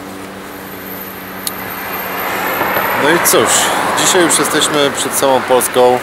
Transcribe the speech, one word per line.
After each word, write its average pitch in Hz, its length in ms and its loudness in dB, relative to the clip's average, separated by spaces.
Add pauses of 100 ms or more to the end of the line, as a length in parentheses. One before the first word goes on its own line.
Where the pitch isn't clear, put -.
(3000)
No 143 80 4
i 170 80 4 (100)
cóż, 123 200 4 (500)
dzisiaj 165 240 4
już 156 160 2
jesteśmy 147 580 2
przed - 160 -4
samą 135 280 4
Polską. 123 640 4